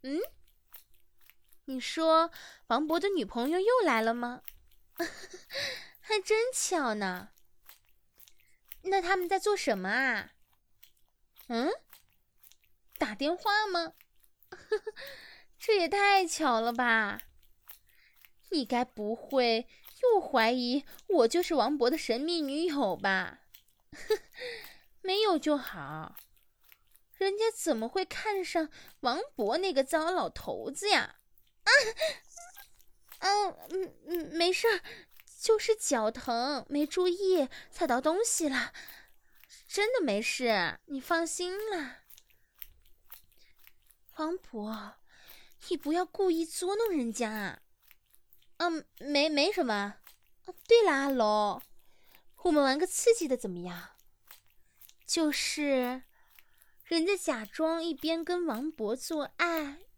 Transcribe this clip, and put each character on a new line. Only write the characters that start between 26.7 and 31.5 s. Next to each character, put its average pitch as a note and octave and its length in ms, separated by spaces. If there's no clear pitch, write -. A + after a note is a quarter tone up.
人 G4 200
家 A4 140
怎 D4+ 240
么 A3 140
会 F#4+ 160
看 G4+ 380
上 D#4+ 260
王 C4 180
博 A3+ 220
那 F#4 160
个 C4+ 100
糟 D#4 280
老 C#4 180
头 - 420
子 F#4+ 180
呀？ - 300